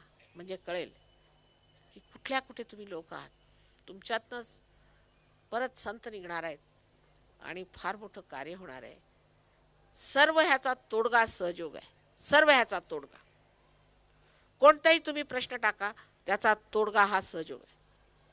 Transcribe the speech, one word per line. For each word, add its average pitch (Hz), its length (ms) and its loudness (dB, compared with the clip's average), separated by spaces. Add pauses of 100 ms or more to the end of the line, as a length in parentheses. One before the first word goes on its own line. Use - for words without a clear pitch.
(360)
म्हणजे 185 200 -12
कळेल 175 340 -8 (1040)
की 208 60 -20
कुठल्या - 400 -6
कुठे 240 240 -14
तुम्ही 208 260 -18
लोक 165 240 -14
आहात. 143 160 -14 (580)
तुमच्यातनंच 226 760 -8 (920)
परत 247 260 -4
संत 226 340 -8
निघणार 175 320 -8
आहेत 156 140 -8 (840)
आणि 160 220 -12 (100)
फार 190 220 -6
मोठं 208 260 -18
कार्य 143 320 -12
होणार 151 300 -16
आहे. 113 120 -20 (1000)
सर्व 311 460 2
ह्याचा 269 340 2 (180)
तोडगा 226 340 2
सहयोग 175 500 -6
आहे, - 120 -16 (300)
सर्व 302 320 6
ह्याचा 233 300 2
तोडगा. 147 380 -12 (1400)
कोणताही 302 400 8
तुम्ही 294 240 -4
प्रश्न 247 320 -6
टाका, 208 360 -2 (340)
त्याचा 208 280 4 (200)
तोडगा 208 320 4
हा 196 160 2
सहयोग 160 400 -8
आहे. - 160 -20 (560)